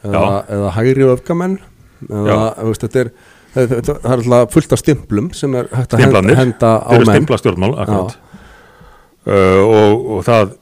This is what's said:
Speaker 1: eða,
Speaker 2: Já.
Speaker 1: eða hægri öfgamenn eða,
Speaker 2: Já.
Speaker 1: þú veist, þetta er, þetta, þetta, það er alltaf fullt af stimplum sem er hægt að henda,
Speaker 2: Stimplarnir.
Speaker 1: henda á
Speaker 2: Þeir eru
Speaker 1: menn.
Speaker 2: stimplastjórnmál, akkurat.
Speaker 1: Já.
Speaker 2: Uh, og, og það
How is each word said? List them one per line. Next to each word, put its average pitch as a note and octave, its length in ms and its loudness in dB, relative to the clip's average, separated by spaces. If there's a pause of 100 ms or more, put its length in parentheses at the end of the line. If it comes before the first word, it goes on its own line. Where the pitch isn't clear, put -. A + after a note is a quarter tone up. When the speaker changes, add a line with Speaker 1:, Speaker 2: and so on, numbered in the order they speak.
Speaker 1:
eða, G2+ 100 -6
Speaker 2:
Já. G2 380 -2
Speaker 1:
eða G2+ 200 -4
hægri B2+ 460 2
öfgamenn F3+ 400 -6 (500)
eða, G#2 200 -6
Speaker 2:
Já. A2 280 0
Speaker 1:
þú A2 120 -10
veist, A2 140 -4
þetta B2 180 -8
er, A#2+ 120 -4 (440)
þetta, B2+ 260 0
þetta, D3 180 -6
það A#2+ 120 -4
er B2+ 60 0
alltaf A#2+ 360 0
fullt - 200 0
af B2 60 0
stimplum C3+ 540 -4
sem C3+ 220 -6
er B2 100 -4
hægt A#2+ 240 -6
að A#2+ 100 0
henda, B2 220 4
Speaker 2:
Stimplarnir. - 140 2
Speaker 1:
henda A#2+ 440 2
á - 100 -8
Speaker 2:
Þeir B2 60 4
eru A#2 100 4
Speaker 1:
menn. G#2+ 100 4 (100)
Speaker 2:
stimplastjórnmál, G2+ 540 -2
akkurat. G2+ 360 -4 (1120)
Speaker 1:
Já. G2 80 -2
Speaker 2:
Uh, F#2+ 320 4
og, G#2+ 460 4
og G#2+ 120 -6
það A2 380 2